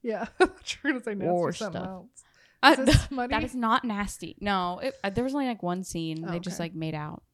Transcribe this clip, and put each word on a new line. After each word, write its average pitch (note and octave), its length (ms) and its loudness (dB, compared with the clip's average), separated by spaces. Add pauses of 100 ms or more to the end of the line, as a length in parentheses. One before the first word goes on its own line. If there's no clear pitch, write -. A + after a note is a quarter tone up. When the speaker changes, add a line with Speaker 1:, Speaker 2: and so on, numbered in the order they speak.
Speaker 1:
Yeah, A3 300 -4
<laughs> - 80 -2
I'm F#4 100 6 (120)
sure - 300 -4
gonna B3 100 -4
say G#3+ 120 -6
nasty F#3 180 -4
Speaker 2:
War F3 200 0
Speaker 1:
something G3 300 -6
Speaker 2:
stuff. F#3 60 -8
Speaker 1:
else. F#3+ 340 -16 (400)
Speaker 2:
Uh, C#4+ 160 10
Speaker 1:
Is A#3+ 80 2
this D4 180 10
Speaker 2:
<laughs> - 40 -10
Speaker 1:
smutty? B3+ 260 -4
Speaker 2:
that A3 80 2
is - 140 -6
not A#3 280 2
nasty. G#3 560 -6
No, F#3 400 0
it, - 220 -4
uh, G3 80 -2
there A3+ 140 0
was C4+ 100 -2
only, C#4 140 0
like, A3 160 -6
one F3+ 180 -2
scene. D#3+ 420 -6
Speaker 1:
Oh, F#3+ 60 -6
Speaker 2:
They F3 80 -4
just, F3 200 -6
Speaker 1:
okay. E3+ 80 -4
Speaker 2:
like, E3 100 -10
made D#3+ 180 -4
out. D3+ 400 -10